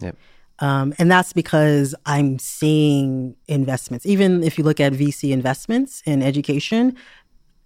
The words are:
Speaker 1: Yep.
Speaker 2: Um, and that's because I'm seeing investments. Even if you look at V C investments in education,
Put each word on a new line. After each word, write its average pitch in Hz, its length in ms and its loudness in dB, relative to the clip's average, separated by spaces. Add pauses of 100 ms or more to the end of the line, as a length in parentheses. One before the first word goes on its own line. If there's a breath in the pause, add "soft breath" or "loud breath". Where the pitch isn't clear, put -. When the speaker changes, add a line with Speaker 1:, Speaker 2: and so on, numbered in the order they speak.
Speaker 1:
Yep. 90 140 -8 (460 soft breath)
Speaker 2:
Um, 139 380 0
and 170 100 4
that's 180 220 4
because 151 640 2 (100)
I'm 143 320 2
seeing 139 1000 0 (120)
investments. 131 580 -4
Even 190 380 2
if 160 140 -2
you 156 80 -2
look 156 160 2
at 139 120 2
V 143 160 0
C 139 220 -4
investments 135 760 -4
in 143 160 0
education, 151 720 0 (720 loud breath)